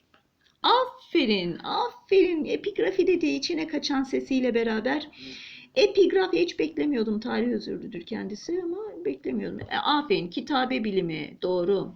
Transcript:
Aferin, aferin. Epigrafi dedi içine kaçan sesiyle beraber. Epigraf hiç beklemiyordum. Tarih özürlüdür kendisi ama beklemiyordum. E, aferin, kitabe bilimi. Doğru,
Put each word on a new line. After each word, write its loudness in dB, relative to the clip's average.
Aferin, 2
aferin. 2
Epigrafi 0
dedi 4
içine -2
kaçan -2
sesiyle 0
beraber. 0
Epigraf 4
hiç 2
beklemiyordum. 0
Tarih 0
özürlüdür -6
kendisi -6
ama -8
beklemiyordum. -4
E, -6
aferin, 0
kitabe -2
bilimi. -2
Doğru, 0